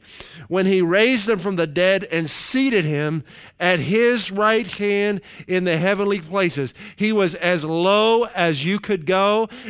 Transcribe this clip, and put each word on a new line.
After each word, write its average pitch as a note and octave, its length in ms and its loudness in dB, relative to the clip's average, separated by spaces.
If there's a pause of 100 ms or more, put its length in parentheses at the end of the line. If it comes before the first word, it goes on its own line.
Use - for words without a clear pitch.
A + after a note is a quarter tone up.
(480)
When F#3 180 0
he F#3+ 140 4
raised G#3 480 2
him A3 100 0
from F#3+ 180 -4
the E3 100 0
dead F3+ 380 0
and D#3+ 240 -2
seated B3+ 580 0
him D3+ 380 -2 (360)
at F3 200 2
his G#3+ 500 0
right G#3+ 360 0
hand G3+ 540 -2 (260)
in F#3 180 -2
the E3+ 120 2
heavenly G3+ 440 0
places, D#3 520 -2 (240)
he G#3+ 160 0
was F#3+ 240 2
as E3+ 280 0
low G3+ 600 2 (100)
as D#3+ 300 0
you G3 140 0
could G3 260 -4
go, G3+ 440 0 (220)